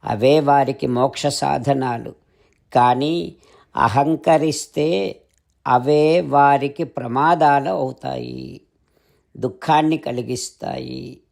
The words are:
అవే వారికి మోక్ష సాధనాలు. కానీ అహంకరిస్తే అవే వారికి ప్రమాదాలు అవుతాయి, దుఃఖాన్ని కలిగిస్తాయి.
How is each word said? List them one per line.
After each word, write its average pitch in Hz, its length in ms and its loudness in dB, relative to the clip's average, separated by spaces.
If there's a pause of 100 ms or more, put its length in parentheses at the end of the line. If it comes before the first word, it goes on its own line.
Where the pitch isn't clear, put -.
అవే 127 360 2
వారికి 139 480 2
మోక్ష 127 400 -2
సాధనాలు. 135 840 -2 (600)
కానీ 143 640 2 (400)
అహంకరిస్తే 151 1120 0 (800)
అవే 139 400 2 (300)
వారికి 143 480 2
ప్రమాదాలు 143 880 0
అవుతాయి, 65 760 -6 (880)
దుఃఖాన్ని 156 640 0
కలిగిస్తాయి. 127 1080 -8 (260)